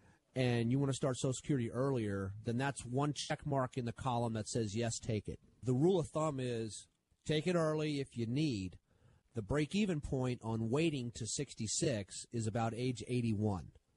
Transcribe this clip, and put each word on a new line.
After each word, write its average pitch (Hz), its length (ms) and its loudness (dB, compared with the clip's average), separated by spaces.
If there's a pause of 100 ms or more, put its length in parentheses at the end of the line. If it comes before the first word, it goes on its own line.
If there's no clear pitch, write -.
(360)
and 120 340 2
you 135 80 4
wanna 139 140 2
start 131 240 0
Social 135 160 0
Security 123 380 0
earlier, 107 640 0 (100)
then 120 140 -2
that's 139 260 -2
one 139 300 0
check - 320 -6
mark 135 320 0
in 123 80 -2
the 113 80 -2
column 120 400 0
that 107 120 -2
says, 107 300 -2
"Yes, 117 220 0
take 110 280 -2
it." - 140 -8 (220)
The 127 100 2
rule 170 260 6
of 147 100 0
thumb 156 300 0
is 117 480 -4 (380)
take 151 220 2
it 180 100 4
early 156 420 2
if 135 160 -6
you 117 120 -2
need. 117 500 0 (580)
The 113 80 -2
break-even 151 580 2
point 127 420 0
on 113 280 0
waiting 143 440 2
to 110 120 -6
sixty-six - 1040 -2
is 113 140 -2
about 113 280 0
age 127 340 -2
eighty-one. 107 600 2 (280)